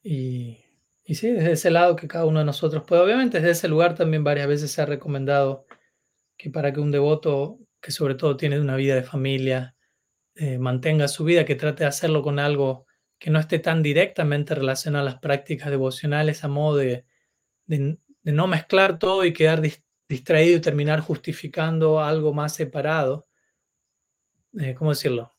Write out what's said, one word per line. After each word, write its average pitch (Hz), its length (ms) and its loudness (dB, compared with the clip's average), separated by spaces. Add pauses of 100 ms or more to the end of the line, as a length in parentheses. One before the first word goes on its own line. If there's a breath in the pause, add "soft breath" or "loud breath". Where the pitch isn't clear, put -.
Y, 127 540 -6 (460)
y 156 120 -6
sí, 226 160 -2
desde 170 220 2
ese 165 180 2
lado 175 240 6
que 165 120 -12
cada 165 180 -2
uno 156 140 2
de 151 60 2
nosotros 151 400 -2
puede. 175 160 4
Obviamente, 233 380 2
desde 170 120 2
ese 170 160 -2
lugar 165 280 2
también 160 280 0
varias 143 240 0
veces 147 240 -2
se 165 100 -4
ha 143 40 2
recomendado 139 800 -2 (720 soft breath)
que - 120 -12
para 143 240 -4
que 147 80 -6
un 147 100 0
devoto, 147 680 0 (220)
que 151 100 -14
sobre 139 240 -2
todo 143 220 0
tiene 147 220 -2
una 139 160 -2
vida 135 200 0
de 127 80 0
familia, 131 720 -4 (600)
eh, 135 240 -4
mantenga 139 480 0
su 151 180 -4
vida, 165 200 4
que 151 100 -2
trate 151 280 -4
de 143 60 0
hacerlo 151 340 0
con 143 160 -2
algo 139 460 -2 (340)
que - 120 -8
no 156 80 4
esté 156 200 -2
tan 165 240 0
directamente 147 720 0
relacionado 139 520 -2
a 131 40 -4
las 127 80 -14
prácticas 143 520 -4
devocionales, 147 720 -2
a 147 60 -4
modo 147 280 0
de, 127 280 -2 (640)
de, 151 300 -2 (260)
de 156 100 -4
no 165 140 2
mezclar 185 520 2
todo 190 260 2
y 165 80 2
quedar 156 280 2
dis-, 151 220 -4 (260)
distraído 160 480 4
y 156 40 0
terminar 151 400 0
justificando 160 1000 -2
algo 151 320 0
más 151 220 -4
separado. 147 720 -2 (1300)
Eh, 131 160 -4
¿cómo 151 160 -2
decirlo? 123 480 -4